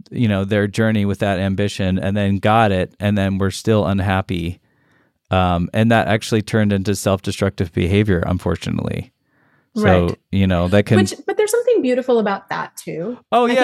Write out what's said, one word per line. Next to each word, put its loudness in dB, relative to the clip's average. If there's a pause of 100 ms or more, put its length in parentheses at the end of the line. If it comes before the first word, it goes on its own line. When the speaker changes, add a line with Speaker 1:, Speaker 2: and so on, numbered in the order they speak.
(100)
Speaker 1:
you 0
know, 0
their 0
journey 0
with -2
that -2
ambition -2
and -2
then 0
got 2
it -2
and 0
then -2
were 0
still 0
unhappy. -2 (680)
Um, 2
and 2
that 2
actually 0
turned 0
into 0
self-destructive -2
behavior, 2
unfortunately. -4 (680)
So, -2
Speaker 2:
Right. 2 (120)
Speaker 1:
you 2
know, 0
that 2
can 4
Speaker 2:
Which, 0 (120)
but -4
there's 0
something 2
beautiful 0
about -4
that -8
too. -10 (140)
Speaker 1:
Oh, 2
Speaker 2:
I 0
Speaker 1:
yeah, 0